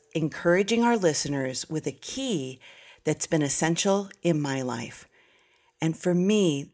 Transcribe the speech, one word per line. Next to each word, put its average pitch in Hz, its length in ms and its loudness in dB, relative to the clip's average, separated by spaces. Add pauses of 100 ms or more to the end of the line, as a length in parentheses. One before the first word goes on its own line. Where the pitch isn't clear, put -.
(160)
encouraging 190 680 2
our 240 100 4
listeners 143 720 0
with 156 180 -6
a 135 40 -2
key 143 680 -6 (420)
that's 156 240 -2
been 160 140 2
essential 170 680 0 (140)
in 170 160 2
my 135 220 -2
life. 123 480 -8 (720)
And 160 160 0
for 175 180 0
me, 180 580 2